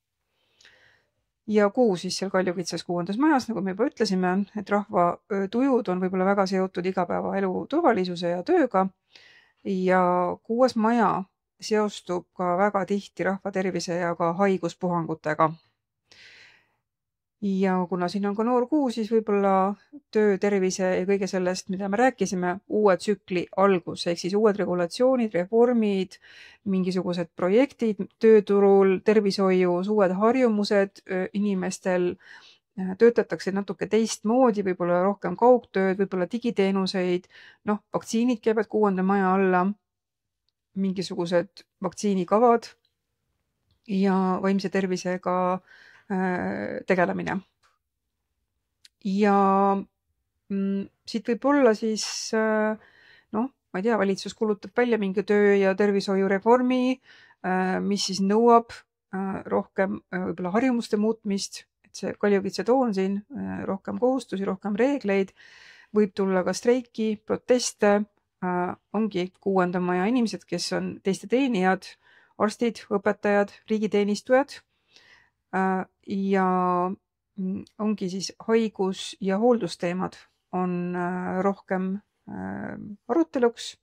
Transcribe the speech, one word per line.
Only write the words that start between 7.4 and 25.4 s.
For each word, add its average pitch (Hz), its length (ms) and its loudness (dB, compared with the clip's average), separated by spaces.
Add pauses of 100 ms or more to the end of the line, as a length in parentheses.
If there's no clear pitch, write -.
turvalisuse 185 640 0
ja 180 100 -4
tööga. 254 440 2 (760)
Ja 185 380 2 (400)
kuues 240 340 0
maja 214 480 0 (380)
seostub 202 720 -4
ka 180 240 -2
väga 202 320 0
tihti 202 400 -4
rahva 196 220 -4
tervise 190 500 -2
ja 170 140 -2
ka 170 260 -2
haiguspuhangutega. 165 1080 0 (1900)
Ja 190 280 0 (160)
kuna 180 200 -2
siin 196 160 -4
on 202 100 -2
ka 220 120 -2
noor 247 180 2
kuu, 285 240 0
siis 220 220 -4
võib-olla 202 640 2 (340)
töö, 214 320 2
tervise 190 540 0
ja 180 100 0
kõige 196 240 0
sellest, 185 400 -2
mida 190 220 -4
me 208 80 0
rääkisime, 185 560 0 (180)
uue 208 240 4
tsükli 196 460 -4 (180)
algus, 185 460 0
ehk 170 100 -2
siis 185 160 -4
uued 208 240 2
regulatsioonid, 220 800 0
reformid, 214 800 2 (480)